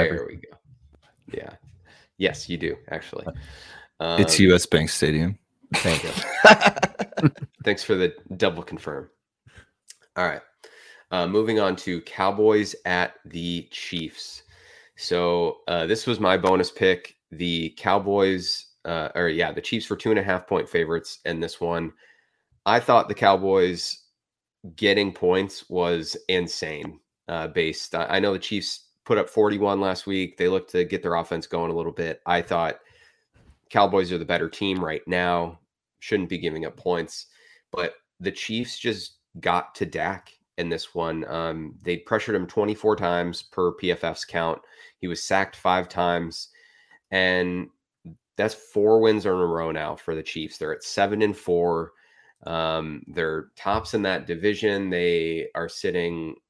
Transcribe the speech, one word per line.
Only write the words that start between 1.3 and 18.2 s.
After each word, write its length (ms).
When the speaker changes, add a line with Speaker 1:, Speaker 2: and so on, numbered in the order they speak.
Speaker 2:
Yeah. 220
Yes, 300
you 80
do, 180
actually. 360
Speaker 3:
It's 400
Speaker 2:
Um, 60
Speaker 3:
U 100
S 100
Bank 240
Stadium. 480
Speaker 1:
Thank 280
you. 60
Speaker 2:
<laughs> 1500
Thanks 200
for 120
the 200
double 260
confirm. 460
All 100
right. 160
Uh, 160
moving 320
on 160
to 260
Cowboys 720
at 300
the 460
Chiefs. 720
So, 720
uh, 180
this 220
was 120
my 180
bonus 340
pick. 440
The 460
Cowboys, 880